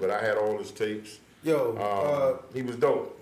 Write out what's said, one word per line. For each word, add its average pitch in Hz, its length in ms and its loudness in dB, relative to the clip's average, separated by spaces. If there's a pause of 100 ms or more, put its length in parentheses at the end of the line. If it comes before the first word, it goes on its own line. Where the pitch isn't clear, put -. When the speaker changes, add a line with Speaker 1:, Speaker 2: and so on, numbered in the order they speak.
Speaker 1:
but 95 80 0
I 104 140 0
had 107 160 2
all 107 180 2
his 98 140 -8
tapes. 107 480 -6 (260)
Speaker 2:
Yo, 147 280 2
Speaker 1:
Um, 104 80 -4
Speaker 2:
uh, 127 720 0
Speaker 1:
he 131 80 -4
was 120 140 -6
dope. 127 460 0